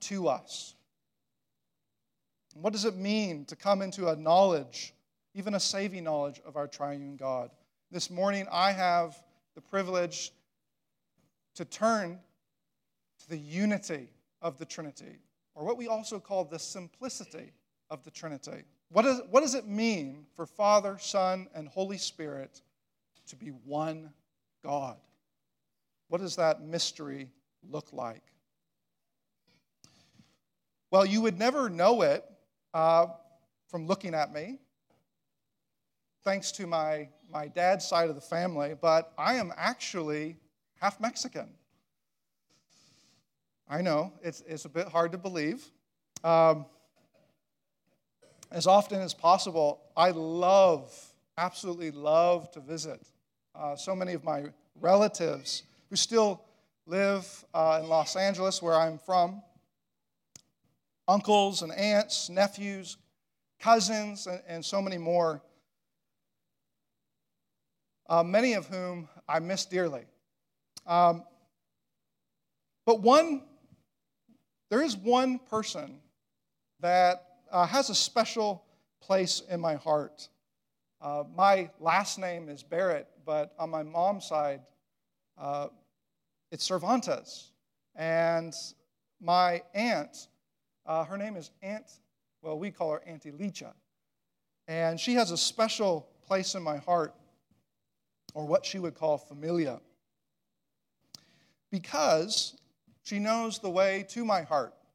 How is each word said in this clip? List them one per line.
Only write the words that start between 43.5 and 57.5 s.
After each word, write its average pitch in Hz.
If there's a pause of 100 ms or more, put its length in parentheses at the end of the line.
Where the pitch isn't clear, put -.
I 151
know, 156
it's, 165
it's 160
a 160
bit 170
hard 170
to 185
believe. 180 (580)
Um, 160 (1900)
as 170
often 202
as 175
possible, 165 (160)
I 175
love, 170 (440)
absolutely 175
love 156
to 156
visit, 151 (540)
uh, 147
so 190
many 185
of 147
my 147 (340)
relatives 175 (260)
who 202
still 214 (420)
live, 196 (100)